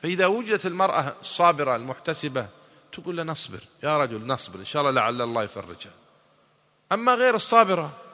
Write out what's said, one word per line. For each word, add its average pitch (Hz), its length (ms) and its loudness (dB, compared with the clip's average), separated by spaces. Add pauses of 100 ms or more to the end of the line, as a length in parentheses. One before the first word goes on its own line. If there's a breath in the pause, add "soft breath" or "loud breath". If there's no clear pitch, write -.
فإذا 180 240 2
وجدت 214 400 0
المرأة 175 540 0
الصابرة 147 560 2
المحتسبة 131 720 -6 (440 soft breath)
تقول 175 240 -8
له: 165 60 -4
"نصبر 151 380 -6 (220)
يا 151 160 0
رجل، 117 280 -2
نصبر، 110 320 -6
إن 95 60 -14
شاء 151 160 -2
الله 139 120 2
لعل 120 300 0
الله 117 200 -2
يفرجها". 98 500 -12 (1000)
أما 233 220 4
غير 240 200 4
الصابرة 190 580 4 (220)